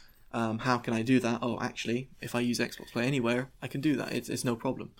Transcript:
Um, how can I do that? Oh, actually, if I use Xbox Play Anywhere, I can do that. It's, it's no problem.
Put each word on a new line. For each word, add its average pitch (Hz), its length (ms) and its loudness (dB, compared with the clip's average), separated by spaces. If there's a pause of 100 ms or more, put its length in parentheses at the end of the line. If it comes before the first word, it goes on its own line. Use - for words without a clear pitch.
(320)
Um, 113 260 0
how 123 180 2
can 117 160 -2
I 113 100 2
do 127 180 6
that? 117 200 0
Oh, 117 200 -2
actually, 123 500 -4 (100)
if 127 140 -6
I 120 60 2
use 120 180 2
Xbox - 340 -4
Play 120 140 0
Anywhere, 127 420 2 (140)
I 139 60 -6
can 139 120 -4
do 143 160 4
that. - 160 -2
It's, 120 160 -2
it's 120 160 -4
no 120 120 2
problem. - 420 -4